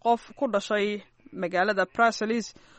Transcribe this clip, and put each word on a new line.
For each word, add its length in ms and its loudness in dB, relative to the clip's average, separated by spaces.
qof 320 0
ku 120 -2
dhashay 560 -2
magaalada 520 0
Brussels 680 0